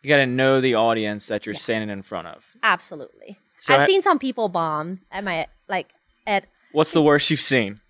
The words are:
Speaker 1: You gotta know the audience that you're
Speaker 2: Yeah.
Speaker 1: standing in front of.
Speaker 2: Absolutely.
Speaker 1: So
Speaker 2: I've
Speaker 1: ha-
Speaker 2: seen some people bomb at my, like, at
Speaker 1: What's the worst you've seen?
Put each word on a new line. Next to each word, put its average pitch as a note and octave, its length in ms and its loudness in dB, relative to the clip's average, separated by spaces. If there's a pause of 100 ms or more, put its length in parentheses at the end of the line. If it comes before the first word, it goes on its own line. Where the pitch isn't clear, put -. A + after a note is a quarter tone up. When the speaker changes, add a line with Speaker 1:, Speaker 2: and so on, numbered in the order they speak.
Speaker 1:
You C#3 60 -8
gotta C#3 180 4
know C3 340 2
the B2+ 140 2
audience A2 520 0
that G#2+ 180 -6
you're G#2 80 -8
Speaker 2:
Yeah. - 60 -10
Speaker 1:
standing A2 300 -4
in G2 140 -10
front E2+ 240 -12
of. - 180 -20 (180)
Speaker 2:
Absolutely. F3+ 760 -6 (200)
Speaker 1:
So - 140 0
Speaker 2:
I've C4+ 80 6
Speaker 1:
ha- C#4+ 60 6
Speaker 2:
seen F#4+ 140 4
some F4 180 2
people A#3+ 300 -4
bomb E3 520 -4 (100)
at G3 120 -10
my, E3 240 -4 (200)
like, F#3+ 220 -6 (360)
at G3+ 200 -2 (260)
Speaker 1:
What's D3+ 220 2
the D#3+ 80 4
worst D3 300 4
you've C#3+ 100 0
seen? G#2 480 0